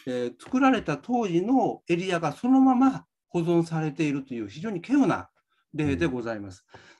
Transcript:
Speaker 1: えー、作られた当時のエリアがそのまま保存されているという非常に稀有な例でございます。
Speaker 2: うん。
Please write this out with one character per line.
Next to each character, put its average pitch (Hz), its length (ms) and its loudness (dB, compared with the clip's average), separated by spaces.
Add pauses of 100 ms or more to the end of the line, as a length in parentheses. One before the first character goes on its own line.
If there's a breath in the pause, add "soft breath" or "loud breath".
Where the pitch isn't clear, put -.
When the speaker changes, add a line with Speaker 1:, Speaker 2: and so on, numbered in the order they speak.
Speaker 1:
え 123 300 -4
ー、 - 60 -20
作 - 160 -6
ら 262 140 4
れ 208 100 0
た 147 140 -4
当 233 320 -4
時 170 140 0
の 220 460 0
エ 170 60 0
リ 185 180 -2
ア 170 60 0
が 156 140 -4
そ - 160 -4
の 262 120 6
ま 262 140 6
ま 165 300 2 (240)
保 175 120 -2
存 170 240 2
さ 165 160 -4
れ 156 120 -2
て 156 160 -2
い 143 40 -2
る 135 120 -4
と 123 100 -12
い 117 60 -6
う 101 80 -8
非 143 120 -16
常 220 100 -8
に 190 100 -6
稀 269 200 2
有 240 60 4
な 120 220 -2 (460)
例 147 200 -2
で 165 120 0
ご 127 160 -4
ざ 113 120 -6
い 104 60 -10
ま 101 100 -14
す。 - 140 -20 (100)
Speaker 2:
う - 40 -20
ん。 - 80 -20 (140)